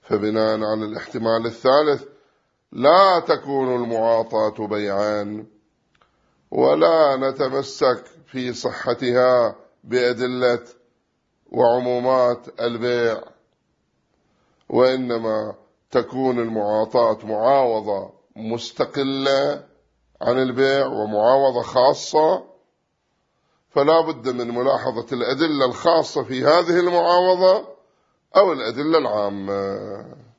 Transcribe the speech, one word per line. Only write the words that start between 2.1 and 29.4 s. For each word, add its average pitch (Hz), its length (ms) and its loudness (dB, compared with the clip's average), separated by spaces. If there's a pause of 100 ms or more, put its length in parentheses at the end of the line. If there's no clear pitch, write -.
لا 175 560 6
تكون 135 480 -2
المعاطاة 113 920 -2
بيعاً، 104 760 -4 (1040)
ولا 151 640 4
نتمسك 135 920 -2 (200)
في 123 280 -10
صحتها 123 1000 0 (280)
بأدلة 123 800 -2 (880)
وعمومات 123 1120 0
البيع، 117 600 -2 (1500)
وإنما 113 840 0 (360)
تكون 127 480 -2
المعاطاة 110 880 0
معاوضة 107 840 0 (240)
مستقلة 135 1300 -4 (540)
عن 123 160 0
البيع 131 480 0
ومعاوضة 117 760 0
خاصة، 147 840 2 (1300)
فلا 156 320 4
بد 135 280 -4
من 120 260 -6
ملاحظة 123 560 -2
الأدلة 135 540 0
الخاصة 156 580 0
في 127 220 -6
هذه 170 340 4
المعاوضة 180 880 2 (680)
أو 170 160 4
الأدلة 135 440 -2
العامة. 101 1160 -4 (240)